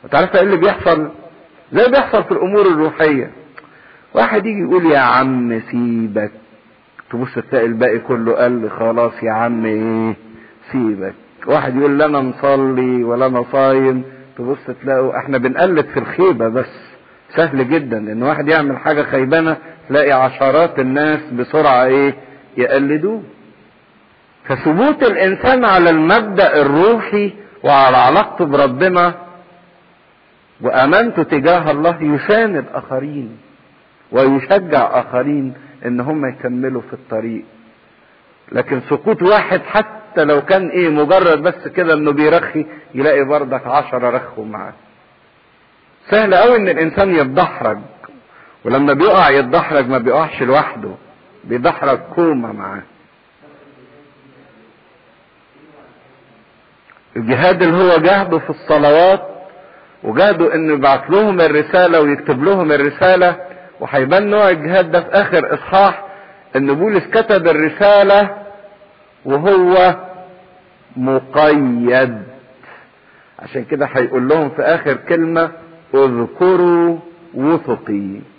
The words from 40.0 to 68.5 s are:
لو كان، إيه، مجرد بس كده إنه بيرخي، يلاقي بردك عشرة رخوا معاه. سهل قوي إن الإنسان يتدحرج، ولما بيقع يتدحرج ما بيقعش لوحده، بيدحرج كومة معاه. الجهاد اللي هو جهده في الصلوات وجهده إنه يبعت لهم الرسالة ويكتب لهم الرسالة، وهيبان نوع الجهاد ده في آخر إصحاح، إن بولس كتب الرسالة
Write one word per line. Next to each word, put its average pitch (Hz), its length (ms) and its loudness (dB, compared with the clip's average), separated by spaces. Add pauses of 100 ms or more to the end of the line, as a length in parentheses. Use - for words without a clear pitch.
لو 147 180 2
كان، 180 280 0
إيه، 175 200 0
مجرد 156 540 2
بس 175 240 -4
كده 165 260 -2
إنه 151 180 0
بيرخي، 151 540 0 (300)
يلاقي 139 300 2
بردك 131 420 -4
عشرة 127 420 -2
رخوا 120 360 -6
معاه. 101 280 -14 (1400)
سهل 202 260 2
قوي 240 220 6
إن 196 120 0
الإنسان 165 460 0
يتدحرج، 131 640 -2 (880)
ولما 139 280 0
بيقع 180 360 4
يتدحرج 139 600 0
ما 131 80 0
بيقعش 135 460 -2
لوحده، 120 460 -2 (540)
بيدحرج 131 560 -2 (160)
كومة 139 360 0
معاه. 98 300 -12 (4000)
الجهاد 135 460 0
اللي 170 140 2
هو 180 200 4
جهده 180 420 0
في - 100 -12
الصلوات 156 720 2 (840)
وجهده 165 520 0
إنه 160 180 -2
يبعت 135 360 0
لهم 196 320 2
الرسالة 165 600 2
ويكتب 143 420 0
لهم 180 280 0
الرسالة، 175 640 2 (440)
وهيبان 147 500 0
نوع 208 200 4
الجهاد 170 420 0
ده 175 100 2
في - 80 -12
آخر 175 440 0
إصحاح، 190 500 0 (520)
إن 139 180 0
بولس 185 300 0 (100)
كتب 214 340 2
الرسالة 202 800 4 (960)